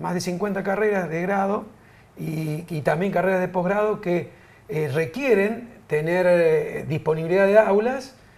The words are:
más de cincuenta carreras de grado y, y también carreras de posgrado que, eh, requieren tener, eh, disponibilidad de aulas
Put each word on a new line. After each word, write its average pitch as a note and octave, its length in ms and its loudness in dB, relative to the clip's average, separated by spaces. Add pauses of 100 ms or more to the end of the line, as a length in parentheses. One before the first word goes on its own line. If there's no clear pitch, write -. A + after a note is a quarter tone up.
más E3 140 -4
de F3+ 60 -2
cincuenta F#3 440 -4
carreras G3 440 0
de E3 140 -4
grado G3 440 -2 (520)
y, D#3 500 -6
y D3+ 140 -6
también F3 300 0
carreras F#3 280 2
de F3+ 80 -2
posgrado G3+ 520 0
que, F3 300 -2 (380)
eh, D#3 240 -4
requieren G#3 760 0 (180)
tener, E3+ 420 0
eh, D#3+ 600 2
disponibilidad D#3+ 580 2
de G3+ 120 6
aulas A3 580 2 (220)